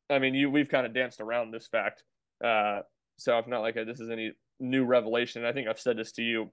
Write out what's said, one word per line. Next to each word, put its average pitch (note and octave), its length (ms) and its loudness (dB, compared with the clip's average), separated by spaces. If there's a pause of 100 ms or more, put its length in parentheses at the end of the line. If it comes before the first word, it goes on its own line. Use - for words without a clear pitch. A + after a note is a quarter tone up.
(100)
I C#3 80 4
mean, C3 160 2
you, C#3 160 4
we've D3 180 4
kinda B2+ 200 2
danced B2 320 -4
around A2+ 320 -4
this A2+ 160 -12
fact. G#2+ 340 -2 (420)
Uh, G#2 360 2 (360)
so A#2 220 2
it's A#2 80 -2
not A#2+ 140 -2
like, A2+ 160 -2
uh, A2+ 80 -4
this B2 160 -10
is A2+ 100 -10
any A2 220 -4 (260)
new C3 260 2
revelation. A#2 600 2
I A#2+ 80 0
think B2 160 -4
I've A2+ 100 -4
said A#2+ 180 0
this A2 160 -8
to A#2 100 -6
you A2+ 300 -2